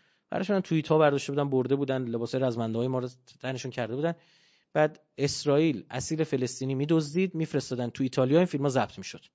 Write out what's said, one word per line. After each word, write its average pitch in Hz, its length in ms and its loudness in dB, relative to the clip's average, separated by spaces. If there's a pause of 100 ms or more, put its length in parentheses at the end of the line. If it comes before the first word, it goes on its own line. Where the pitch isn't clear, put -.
(300)
بعدش 196 200 -2
اون 190 100 2
توییت‌ها 156 380 2
برداشته 143 340 2
بودن، 143 180 0
برده 131 260 2
بودن، 135 280 -2
لباسای 117 360 -4
رزمنده‌های 117 480 0
ما 127 100 -2
رو 127 100 -4 (320)
تنشون 131 300 -8
کرده 120 260 -6
بودن. 165 180 -2 (580)
بعد 151 280 2 (180)
اسرائیل 143 720 2
اسیر 156 340 -4
فلسطینی 135 500 -2
می‌دزدید، 156 600 0
می‌فرستادن 131 560 -2
تو - 120 -4
ایتالیا، 131 360 4
این 185 80 6
فیلم‌ها 143 220 -2
ضبط 123 300 0
می‌شد. - 260 -16 (100)